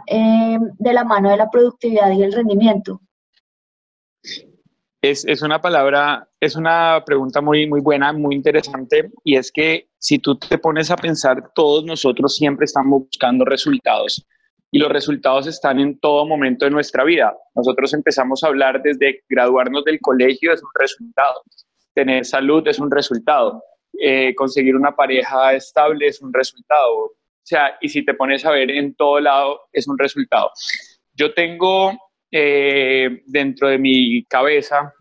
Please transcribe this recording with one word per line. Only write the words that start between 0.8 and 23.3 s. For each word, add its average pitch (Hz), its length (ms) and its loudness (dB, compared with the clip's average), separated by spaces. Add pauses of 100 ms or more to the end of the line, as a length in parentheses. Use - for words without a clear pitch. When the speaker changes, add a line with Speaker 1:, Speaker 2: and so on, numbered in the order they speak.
Speaker 1:
la 240 120 2
mano 202 240 2
de 202 80 4
la 220 120 0
productividad 233 640 2
y 196 120 2
el 196 100 0
rendimiento? 214 680 0 (2000)
Speaker 2:
Es, 139 240 -2
es 147 160 -2
una 151 200 -2
palabra, 143 680 0 (100)
es 139 160 -2
una 165 500 2
pregunta 139 360 -2
muy, 151 260 2
muy 147 140 0
buena, 143 320 0
muy 147 220 -2
interesante, 143 760 -2 (140)
y 143 100 4
es 127 160 -2
que 160 460 -4
si - 220 0
tú 143 180 -2
te - 200 -4
pones 160 340 -2
a 175 40 0
pensar, 147 580 -2
todos 156 300 2
nosotros 139 540 -2
siempre 143 260 0
estamos 139 380 2
buscando 127 420 0
resultados, 127 840 -2 (460)
y 143 80 2
los 147 100 2
resultados 139 560 0
están 147 340 -2
en 139 200 -2
todo 147 260 2
momento 135 380 0
de 143 80 2
nuestra 147 320 0
vida. 147 320 2 (180)
Nosotros 131 400 2
empezamos 135 500 -2
a 160 40 0
hablar 135 340 2
desde 135 460 0
graduarnos 127 560 0
del 151 160 -2
colegio, 131 540 2
es 160 100 -2
un 135 100 -20
resultado. 131 720 -2 (500)
Tener 131 320 0
salud 147 420 0
es 139 120 0
un 143 100 -4
resultado. 127 720 0 (380)